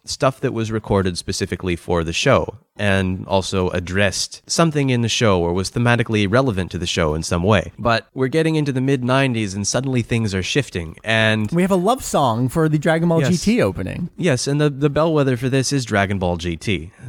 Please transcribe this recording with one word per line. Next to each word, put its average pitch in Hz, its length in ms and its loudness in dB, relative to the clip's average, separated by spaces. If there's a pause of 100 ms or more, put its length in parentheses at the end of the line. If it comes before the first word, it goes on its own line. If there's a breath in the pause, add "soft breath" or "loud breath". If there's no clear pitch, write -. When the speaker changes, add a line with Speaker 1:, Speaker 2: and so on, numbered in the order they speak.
Speaker 1:
stuff - 340 -2
that 127 140 -2
was 110 180 -4
recorded 98 440 0
specifically 92 600 -4
for 85 280 -2
the 82 100 -4
show 104 440 2 (200)
and 98 500 0
also 95 420 0
addressed 90 800 -2
something 147 400 0
in 120 120 2
the 117 60 0
show 104 320 2
or 85 140 0
was 92 160 -2
thematically 117 580 0
relevant 98 440 0
to 90 80 -6
the 85 80 -4
show 82 260 0
in 80 80 -2
some 87 220 -2
way. 95 340 2
But 113 380 -2
we're 131 120 0
getting 160 280 0
into 147 160 0
the 127 100 -2
mid 131 220 0
nineties 123 500 0
and 101 140 -4
suddenly 127 340 0
things 113 320 -2
are 95 80 0
shifting. 90 640 -4
And 110 480 2
Speaker 2:
We 170 100 2
have 190 80 2
a 196 60 2
love 214 280 0
song 127 460 0
for 160 180 2
the 156 120 2
Dragon 165 300 2
Ball 165 120 2
Speaker 1:
Yes. 131 80 2 (160)
Speaker 2:
G 226 120 4
T 202 40 2
opening. 95 560 -2
Speaker 1:
Yes, 147 300 0
and 143 120 0
the, 151 120 2
the 139 180 0
bellwether 147 480 2
for 123 100 -2
this 131 240 0
is 135 140 0
Dragon 101 320 0
Ball 87 200 0
G 85 200 -4
T. 85 340 -4 (180)